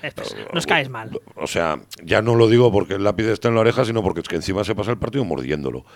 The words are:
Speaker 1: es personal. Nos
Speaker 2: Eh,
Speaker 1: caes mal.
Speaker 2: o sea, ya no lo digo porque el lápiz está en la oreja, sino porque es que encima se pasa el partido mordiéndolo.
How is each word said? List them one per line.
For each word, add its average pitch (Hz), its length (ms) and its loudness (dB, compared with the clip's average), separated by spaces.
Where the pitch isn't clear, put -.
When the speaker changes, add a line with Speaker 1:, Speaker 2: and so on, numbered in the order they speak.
Speaker 1:
es - 120 -10
personal. - 400 -12
Nos 165 100 -4
Speaker 2:
Eh, - 40 -6
Speaker 1:
caes 156 220 0
mal. 113 300 -10
Speaker 2:
o - 120 -6
sea, 80 340 -2
ya 98 180 2
no 117 140 2
lo 117 120 8
digo 120 240 6
porque 95 220 0
el 98 100 -2
lápiz 104 220 0
está 113 240 0
en 117 60 2
la 113 60 4
oreja, 117 220 2
sino 113 200 0
porque 85 180 -2
es - 80 -12
que - 60 -4
encima 95 280 -2
se 101 120 -4
pasa 104 160 -2
el 117 80 -4
partido 120 260 -4
mordiéndolo. 67 600 -4